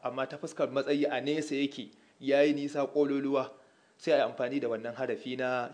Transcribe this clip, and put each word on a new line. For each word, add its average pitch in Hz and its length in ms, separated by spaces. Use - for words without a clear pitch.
amma 131 240
ta 151 100
fuskar 151 340
matsayi 143 340
a 127 160
nesa 147 340
yake, 139 360
ya 135 220
yi 147 120
nisa 143 340
ƙololuwa, 139 600
sai - 160
a 143 40
yi 139 60
amfani 123 360
da 123 100
wannan 117 260
harafi 127 420
na 127 360